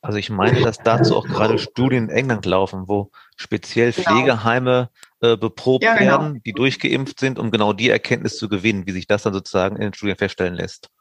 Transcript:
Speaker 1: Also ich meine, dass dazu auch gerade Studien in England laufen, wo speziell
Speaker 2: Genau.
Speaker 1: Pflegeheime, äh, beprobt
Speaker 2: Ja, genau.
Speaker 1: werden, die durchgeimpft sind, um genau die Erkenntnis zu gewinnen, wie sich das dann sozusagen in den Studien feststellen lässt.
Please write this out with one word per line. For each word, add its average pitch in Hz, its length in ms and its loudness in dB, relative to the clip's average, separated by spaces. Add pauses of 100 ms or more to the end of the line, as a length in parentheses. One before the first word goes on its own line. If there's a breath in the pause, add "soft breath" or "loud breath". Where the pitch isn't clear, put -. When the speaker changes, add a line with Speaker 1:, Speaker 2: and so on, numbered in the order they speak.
Speaker 1:
Also 107 160 -4
ich 101 120 -6
meine, 110 320 2
dass 113 180 0
dazu - 360 4
auch - 120 -2
gerade 113 300 2
Studien 123 520 0
in - 0 -
England 110 360 -2
laufen, 92 440 0
wo 101 220 -2 (260 soft breath)
speziell 117 560 -2
Speaker 2:
Genau. - 160 -2
Speaker 1:
Pflegeheime, 123 800 2 (320 soft breath)
äh, 117 160 4
beprobt 127 480 0
Speaker 2:
Ja, 226 100 4
genau. 202 160 4
Speaker 1:
werden, 147 340 -2
die 113 60 -8
durchgeimpft 131 720 -2
sind, 131 180 -2
um 110 120 -2
genau 104 200 2
die 117 180 0
Erkenntnis - 480 0
zu 107 120 -8
gewinnen, 98 360 0
wie 98 60 -6
sich 92 160 -8
das 104 160 0
dann 107 80 0
sozusagen 95 460 -2
in 107 60 -6
den 101 100 -6
Studien 101 240 -6
feststellen 90 380 -4
lässt. - 340 -10 (120)